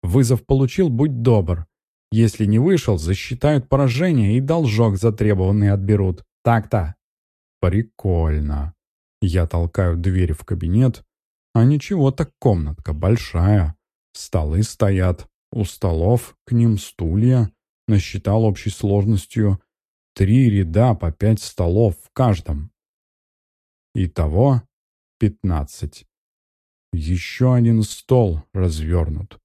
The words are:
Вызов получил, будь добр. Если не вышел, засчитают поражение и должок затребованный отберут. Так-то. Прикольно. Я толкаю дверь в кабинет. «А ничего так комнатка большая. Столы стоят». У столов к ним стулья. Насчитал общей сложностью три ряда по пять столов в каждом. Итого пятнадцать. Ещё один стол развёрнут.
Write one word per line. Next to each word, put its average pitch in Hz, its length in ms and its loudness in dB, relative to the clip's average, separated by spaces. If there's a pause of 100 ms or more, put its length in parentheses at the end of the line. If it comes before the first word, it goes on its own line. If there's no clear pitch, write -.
Вызов 117 420 0
получил, 135 460 0
будь 123 320 -2
добр. 90 440 2 (460)
Если 110 320 2
не 104 140 2
вышел, 143 400 2
засчитают 123 680 -2
поражение 135 680 2
и 127 40 2
должок 120 560 0
затребованный 104 760 2
отберут. 98 540 0 (180)
Так-то. 107 540 -2 (640)
Прикольно. 82 1120 -2 (460)
Я 87 260 0
толкаю 85 500 -2
дверь 90 360 -2
в - 120 -8
кабинет. 95 600 -2 (500)
«А 113 100 2
ничего 143 460 0
так 143 280 -6
комнатка 82 540 -2
большая. 90 840 0 (360)
Столы 80 500 -4
стоят». 95 680 -2 (240)
У 113 120 -2
столов 92 720 -2 (100)
к - 60 -6
ним 117 260 2
стулья. 107 720 -2 (340)
Насчитал 104 580 0
общей 107 260 -2
сложностью 101 920 -2 (540)
три 117 360 4
ряда 101 440 2
по 85 180 -4
пять 107 280 0
столов 92 640 0
в - 100 -20
каждом. 80 580 -2 (1200)
Итого 95 680 0 (560)
пятнадцать. 80 880 -4 (840)
Ещё 87 600 0
один 117 300 4
стол 104 600 0 (100)
развёрнут. 82 920 -4